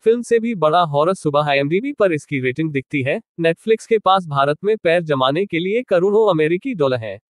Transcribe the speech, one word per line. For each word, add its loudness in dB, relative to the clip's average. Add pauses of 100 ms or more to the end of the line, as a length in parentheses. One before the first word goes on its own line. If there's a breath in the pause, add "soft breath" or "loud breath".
फिल्म 2
से 0
भी -4
बड़ा 2
हॉरर 2
सुबह -2
आईएमडीबी 0
पर 2
इसकी -6
रेटिंग -4
दिखती -4
है। -4 (200)
Netflix -2
के 0
पास 2
भारत 0
में 0
पैर 0
जमाने 0
के -4
लिए -4
करोड़ों 2
अमेरिकी 0
डॉलर 0
हैं। -10 (100)